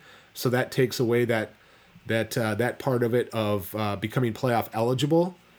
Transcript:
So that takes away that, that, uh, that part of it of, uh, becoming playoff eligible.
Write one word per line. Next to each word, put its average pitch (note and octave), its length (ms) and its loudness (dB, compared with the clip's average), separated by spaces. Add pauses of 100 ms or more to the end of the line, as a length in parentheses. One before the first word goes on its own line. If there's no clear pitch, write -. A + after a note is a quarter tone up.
(340)
So - 180 -2
that B2+ 200 0
takes B2+ 280 0
away A#2+ 260 2
that, A2 260 0 (540)
that, A2 320 -2
uh, A2 180 0
that A#2 220 0
part B2+ 260 0
of A#2 100 2
it B2 200 2
of, G#2 420 -2
uh, G#2 200 -2
becoming A2+ 380 -2
playoff A#2+ 380 0
eligible. C#3+ 640 2 (240)